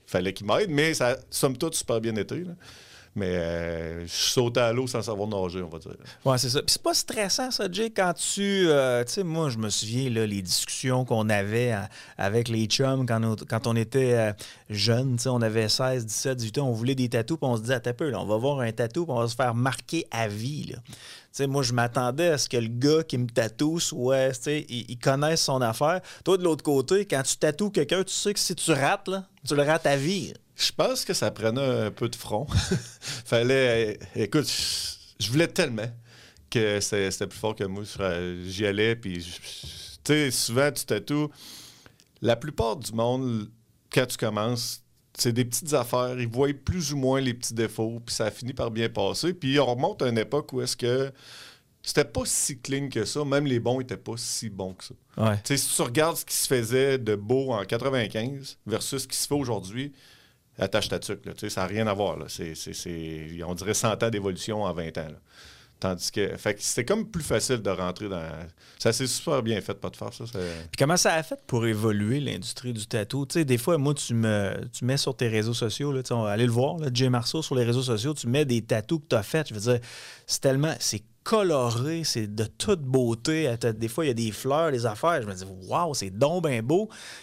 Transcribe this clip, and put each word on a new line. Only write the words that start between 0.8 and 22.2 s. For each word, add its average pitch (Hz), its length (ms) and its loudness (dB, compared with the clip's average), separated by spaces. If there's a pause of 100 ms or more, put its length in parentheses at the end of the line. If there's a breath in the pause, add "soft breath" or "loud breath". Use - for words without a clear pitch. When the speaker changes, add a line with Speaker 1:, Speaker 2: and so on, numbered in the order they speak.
Speaker 1:
ça 123 200 2
a, 131 40 -2 (140)
somme 131 260 0
toute, 165 180 -2
super 113 280 0
bien 113 140 -2
été, - 280 -4
là. 175 80 -10 (640 loud breath)
Mais, 92 220 0
euh, 85 680 -4
je 85 100 -10
sautais 120 480 2
à 117 120 4
l'eau 127 140 0
sans 120 160 -2
savoir 107 240 -4
nager, 92 340 -2
on 85 80 -8
va 80 120 -12
dire. - 160 -16 (280 loud breath)
Speaker 2:
Ouais, 131 140 4
c'est 127 120 0
ça. 135 120 0
Puis - 120 2
c'est - 80 -4
pas 339 120 2
stressant, 247 560 0
ça, 214 220 -2
Jay, 220 180 -2
quand 185 220 2
tu, 196 560 2
euh, 131 340 6
tu 120 120 -4
sais, 196 100 0
moi, 160 240 0
je 113 100 -2
me 110 120 -2
souviens, 120 380 0
là, 113 160 2
les 101 160 0
discussions 127 640 0
qu'on 110 240 2
avait 110 440 2
à, 98 160 -2 (280 loud breath)
avec 110 320 2
les 113 180 2
chums 131 400 2
quand 113 180 2
on, 110 100 2
quand 110 320 -2
on 117 80 2
était, 120 380 4
euh, 110 200 4 (380 loud breath)
jeunes, 117 460 2
tu 117 80 -2
sais, 135 60 0
on 123 120 2
avait 110 260 2
seize, 127 380 0
dix-sept, 127 300 -2
dix-huit 113 220 -4
ans, 143 100 2
on 120 40 2
voulait 120 220 0
des 127 140 2
tatous, 120 300 0
puis 139 100 0
on 120 80 2
se 110 60 -2
disait, « 123 140 0
Attends 120 140 -2
un 120 40 -2
peu, 151 160 -2
là, 104 100 -2
on 95 60 -4
va 104 100 2
voir 135 240 0
un 117 100 0
tatou, 120 340 -2
puis 156 120 -4
on 117 40 2
va 117 60 2
se 120 80 -4
faire 123 200 0
marquer 131 580 -2
à 113 160 0
vie, 120 420 -6
là. » - 60 -10 (100)
Tu - 60 -20 (400 loud breath)
sais, 139 160 0
moi, 139 160 2
je 120 80 0
m'attendais 123 560 2